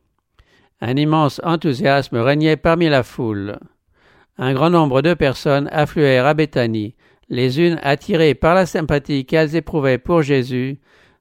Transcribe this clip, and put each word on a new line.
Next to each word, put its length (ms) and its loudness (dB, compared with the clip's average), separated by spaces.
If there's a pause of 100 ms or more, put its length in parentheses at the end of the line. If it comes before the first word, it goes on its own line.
(840)
Un 160 -4
immense 440 0
enthousiasme 760 -2
régnait 400 0
parmi 320 0
la 120 2
foule. 560 -8 (760)
Un 160 -4
grand 160 2
nombre 320 2
de 140 0
personnes 580 0
affluèrent 540 2
à 80 2
Béthanie, 600 -2 (360)
les 280 -2
unes 240 2
attirées 520 0
par 200 2
la 120 2
sympathie 580 -2
qu'elles 320 0
éprouvaient 400 0
pour 240 0
Jésus, 600 -2 (400)